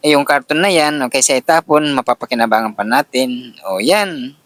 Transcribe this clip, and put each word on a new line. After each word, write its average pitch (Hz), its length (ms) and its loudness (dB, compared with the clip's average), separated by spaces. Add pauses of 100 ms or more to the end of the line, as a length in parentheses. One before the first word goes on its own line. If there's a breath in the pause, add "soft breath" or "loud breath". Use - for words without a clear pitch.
Eh, 151 160 4
yung 143 80 -2
karton 147 320 0
na 180 80 2
yan, 151 400 0
okay, 131 160 0
sa 135 160 2
itapon, 151 560 2
mapapakinabangan 117 800 -2
pa 104 80 -6
natin. 127 800 -2
O, 95 160 -6
yan. 147 560 -2 (120)